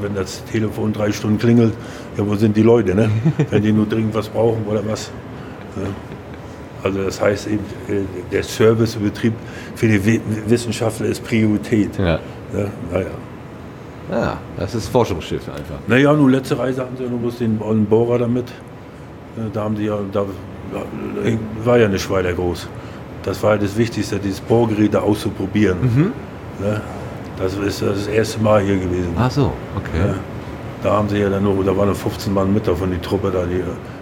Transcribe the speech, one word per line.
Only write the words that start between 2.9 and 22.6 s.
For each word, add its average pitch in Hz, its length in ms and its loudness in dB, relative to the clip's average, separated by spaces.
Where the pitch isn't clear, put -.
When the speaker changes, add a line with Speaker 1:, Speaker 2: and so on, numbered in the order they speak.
Speaker 1:
ne? 110 160 4
Speaker 2:
<laughs> 151 200 0
Speaker 1:
Wenn 104 140 4
die 107 80 4
nur 107 160 4
dringend 110 260 0
was 107 160 -2
brauchen 110 400 2
oder 107 180 0
was. 107 220 -4
Ne? 98 120 -6
Also 98 200 0
das 92 160 -4
heißt 104 280 0
eben, 104 180 -2
äh, 101 140 -2
der 98 120 0
Servicebetrieb 110 880 2
für 117 120 2
die 101 180 4
We-, 113 160 4
Wissenschaftler 110 600 0
ist 107 180 -4
Priorität. 107 720 2
Speaker 2:
Ja. 85 220 2
Speaker 1:
Ne? 101 160 -2
Naja. 92 140 0
Speaker 2:
Ja, - 260 -2
das 87 160 -6
ist 104 140 -6
Forschungsschiff 101 600 0
einfach. 71 380 -10
Speaker 1:
Naja, 139 260 6
nur 147 160 6
letzte 131 300 2
Reise 131 220 -2
hatten 123 140 -8
sie 127 140 -6
nur 120 80 -4
bloß 117 220 -4
den, 110 180 0
den 107 300 2
Bohrer 117 320 4
damit. 120 300 0
Äh, - 1000 -12
da 104 120 -2
haben 107 120 0
sie 104 100 -2
ja, 104 120 0
da, 101 140 0
da - 100 -6
war 123 140 6
ja 110 80 8
nicht 95 240 0
weiter 92 220 2
groß. 87 340 -2